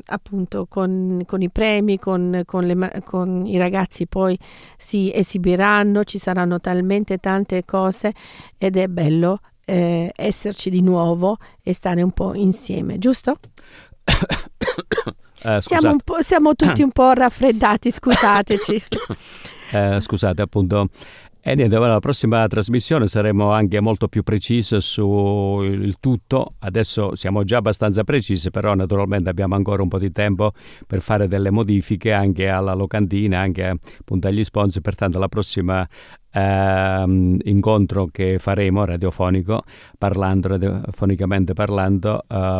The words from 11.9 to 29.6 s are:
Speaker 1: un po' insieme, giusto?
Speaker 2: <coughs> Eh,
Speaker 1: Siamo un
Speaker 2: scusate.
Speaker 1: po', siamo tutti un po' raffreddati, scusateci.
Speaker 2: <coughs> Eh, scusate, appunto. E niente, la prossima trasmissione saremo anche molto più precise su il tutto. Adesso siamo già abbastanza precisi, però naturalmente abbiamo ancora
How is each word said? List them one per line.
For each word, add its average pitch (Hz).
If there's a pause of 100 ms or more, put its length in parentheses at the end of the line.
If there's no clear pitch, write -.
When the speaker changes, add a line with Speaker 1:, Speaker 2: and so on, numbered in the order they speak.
Speaker 1:
un 180
po' 190
insieme, 190
giusto? 254 (640)
Speaker 2:
<coughs> - (220)
Eh, 107
Speaker 1:
Siamo -
un 285
Speaker 2:
scusate. -
Speaker 1:
po', 330
siamo 302
tutti 302
un 277
po' 262
raffreddati, 247
scusateci. 208
Speaker 2:
<coughs> - (180)
Eh, 101
scusate, 101
appunto. 98 (580)
E 131
niente, 117
la 113
prossima 113
trasmissione 117
saremo 104
anche 104
molto 107
più 107
precise 107
su 101
il 98
tutto. 131
Adesso 101
siamo 101
già 104
abbastanza 107
precisi, 98
però 104
naturalmente 95
abbiamo 95
ancora 98